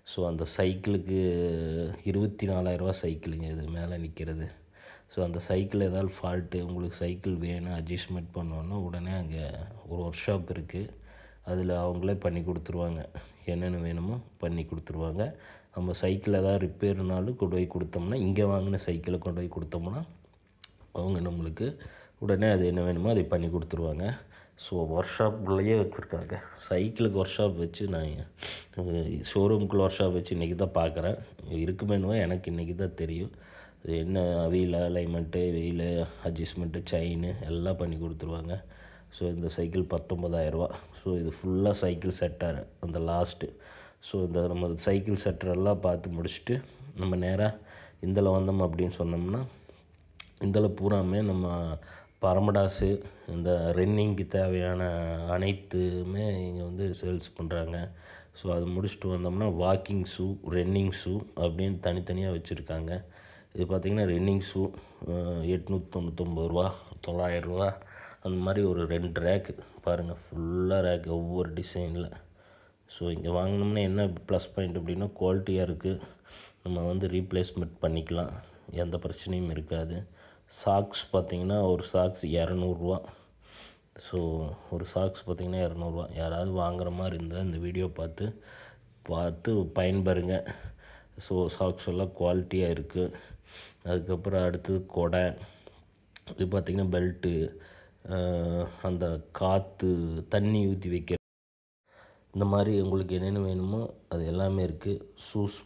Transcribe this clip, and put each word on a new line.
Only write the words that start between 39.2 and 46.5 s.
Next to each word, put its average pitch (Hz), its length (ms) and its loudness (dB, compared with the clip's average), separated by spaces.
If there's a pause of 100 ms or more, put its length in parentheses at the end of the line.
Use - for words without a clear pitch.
இந்த 85 220 -2
சைக்கிள் 87 340 0
பத்தொன்பதாயிரம் 85 640 0
ரூபா. 80 260 -2 (280)
So, 92 140 0
இது 82 160 -2 (100)
ஃபுல்லா 95 280 4
சைக்கிள் 92 400 0
செட்டார் 82 560 -2 (120)
அந்த 85 200 -4
லாஸ்ட்டு. 85 560 0 (440)
So, 98 240 -2
இந்த 87 240 2
நம்ம 87 280 0
சைக்கிள் 98 480 2
செட்டரெல்லாம் 92 560 2
பார்த்து 90 300 0
முடிச்சுட்டு, 85 520 -4 (360)